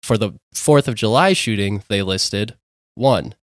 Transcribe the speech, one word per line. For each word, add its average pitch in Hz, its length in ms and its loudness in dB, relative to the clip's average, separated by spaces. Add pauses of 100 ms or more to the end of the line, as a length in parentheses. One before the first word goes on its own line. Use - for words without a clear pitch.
For 117 160 0
the 104 140 -2 (200)
Fourth 147 360 2
of 120 80 -4
July 131 360 2
shooting, 101 560 -2
they 98 140 0
listed, 98 540 -4 (380)
one, 117 400 0 (260)